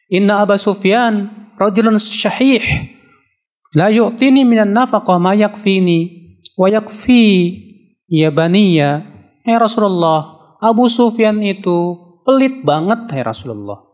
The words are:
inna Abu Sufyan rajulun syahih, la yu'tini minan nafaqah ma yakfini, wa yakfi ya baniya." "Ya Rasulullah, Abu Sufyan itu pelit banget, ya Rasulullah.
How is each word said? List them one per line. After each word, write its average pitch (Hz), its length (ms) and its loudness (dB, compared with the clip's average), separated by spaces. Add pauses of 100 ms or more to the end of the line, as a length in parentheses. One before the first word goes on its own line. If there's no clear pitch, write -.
inna 202 320 2
Abu 202 160 2
Sufyan 202 720 -2 (320)
rajulun 214 400 0
syahih, - 880 -2 (880)
la 196 160 2
yu'tini 240 480 2
minan 220 320 2
nafaqah 202 480 0
ma 185 160 0
yakfini, 190 960 -2 (240)
wa 190 160 2
yakfi 214 800 2 (560)
ya 156 240 0
baniya." 160 720 0 (400)
"Ya 233 160 0
Rasulullah, 185 960 -2
Abu 240 320 2
Sufyan 220 560 0
itu 175 480 -4 (320)
pelit 262 400 0
banget, 165 480 -2
ya 123 160 -6
Rasulullah. 104 640 -12